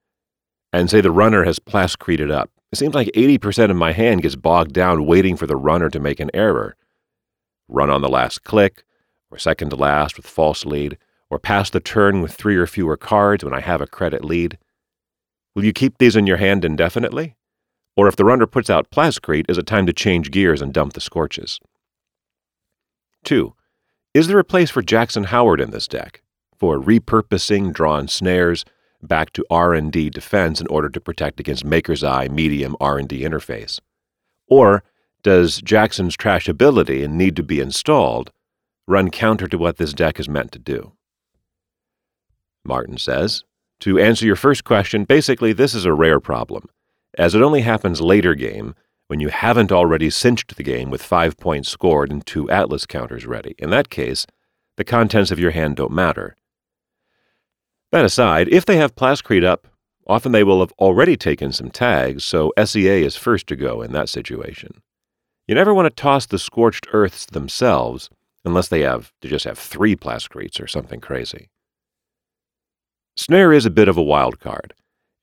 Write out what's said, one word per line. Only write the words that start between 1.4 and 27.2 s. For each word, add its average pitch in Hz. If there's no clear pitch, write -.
has 85
Plascreted 85
up? -
It -
seems 147
like 120
eighty 131
percent 104
of 90
my 82
hand 104
gets 73
bogged 80
down 87
waiting 90
for 78
the 71
runner 76
to 69
make 71
an 73
error. 71
Run 69
on 69
the 69
last 64
click, 101
or -
second 78
to 69
last 73
with -
false 78
lead, 73
or 73
pass 101
the 95
turn 98
with 80
three 104
or 90
fewer 80
cards 101
when 67
I 65
have 80
a 71
credit 69
lead. 85
Will 101
you 107
keep 135
these 120
in 104
your 90
hand 98
indefinitely? 113
Or 101
if 92
the 101
runner 120
puts -
out 85
Plascrete, 113
is 87
it 87
time 101
to 85
change 85
gears 82
and 69
dump 71
the -
Scorches? -
Two, 82
is 160
there 196
a 175
place 175
for 123
Jackson 113
Howard 98
in 58
this 53
deck? -
For 78
repurposing 101